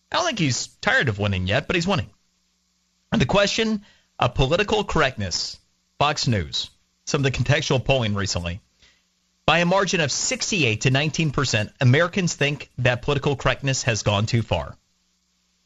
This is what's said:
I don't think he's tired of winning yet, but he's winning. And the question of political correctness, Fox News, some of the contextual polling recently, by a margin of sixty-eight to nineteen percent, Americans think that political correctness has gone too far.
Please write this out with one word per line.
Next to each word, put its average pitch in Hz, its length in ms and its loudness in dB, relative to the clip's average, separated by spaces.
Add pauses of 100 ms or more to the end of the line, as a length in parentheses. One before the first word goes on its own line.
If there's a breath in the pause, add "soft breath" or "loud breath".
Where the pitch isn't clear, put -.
(100)
I - 60 -2
don't 339 80 0
think 311 140 -2
he's 139 300 0 (120)
tired 220 300 2
of 98 80 -4
winning 98 280 0
yet, 113 200 0
but 185 100 -2
he's 170 100 -2
winning. 180 220 0 (1040)
And 220 80 2
the 139 60 2
question 202 580 0 (340 loud breath)
of - 160 0
political 202 500 2
correctness, 123 760 -2 (400)
Fox 147 280 0
News, 92 440 -2 (340)
some - 160 -2
of 135 40 0
the - 140 0
contextual 143 460 0
polling 117 300 0
recently, 90 480 -4 (840 soft breath)
by 165 160 4
a 175 40 2
margin 190 360 2
of 143 120 0
sixty-eight 151 720 -2
to 131 80 4
nineteen 147 400 0
percent, 117 500 -2
Americans 170 540 2
think 143 440 -4
that 123 220 0
political 143 340 0
correctness 135 500 -2
has 113 180 -2
gone 104 240 2
too 117 160 2
far. - 340 -4 (880)